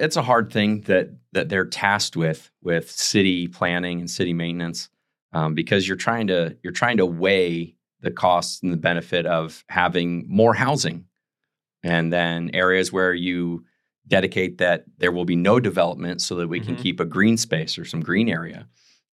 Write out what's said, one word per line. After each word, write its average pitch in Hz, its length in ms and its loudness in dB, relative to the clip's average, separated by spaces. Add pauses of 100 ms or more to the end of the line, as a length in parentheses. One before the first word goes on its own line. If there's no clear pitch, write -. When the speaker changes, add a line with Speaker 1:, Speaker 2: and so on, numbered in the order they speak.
Speaker 1:
it's 156 120 0
a 151 80 2
hard 117 280 2
thing 104 300 2
that, 92 280 2 (240)
that 80 160 0
they're 95 160 0
tasked - 520 0
with, 80 320 -2 (140)
with 85 260 -2
city 92 580 2
planning 87 520 -2
and 87 100 -8
city 87 240 -2
maintenance, 85 560 -6 (440)
um, 78 200 0
because 92 340 0
you're 95 80 -2
trying 113 320 -2
to, 87 360 0
you're 87 100 -10
trying 120 240 0
to 95 80 4
weigh 85 680 0 (260)
the 90 100 -6
costs 87 520 0
and 90 100 0
the 82 40 0
benefit 85 500 0
of 80 420 -2
having 87 580 0
more 110 280 4
housing, 90 500 -2 (800)
and 85 280 0
then 85 440 0
areas 92 360 2
where 92 220 2
you 87 500 -4 (440)
dedicate 92 520 0
that 87 260 2 (140)
there 90 120 2
will 90 140 -2
be 87 100 0
no 95 240 4
development 87 600 0
so - 140 -4
that 87 120 -2
we 87 120 -4
can 107 160 -4
Speaker 2:
Mm-hmm. - 80 -8
Speaker 1:
keep 90 160 -2
a 87 60 -2
green 98 320 4
space 82 420 -4
or 85 60 -12
some 82 160 -6
green 92 280 0
area. 82 380 -6 (480)